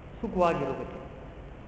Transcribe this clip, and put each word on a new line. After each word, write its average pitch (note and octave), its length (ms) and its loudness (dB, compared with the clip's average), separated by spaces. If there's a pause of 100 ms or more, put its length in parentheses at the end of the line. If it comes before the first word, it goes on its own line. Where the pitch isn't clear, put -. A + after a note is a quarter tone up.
(200)
ಸುಖವಾಗಿರೋದಕ್ಕೆ. E3 800 2 (680)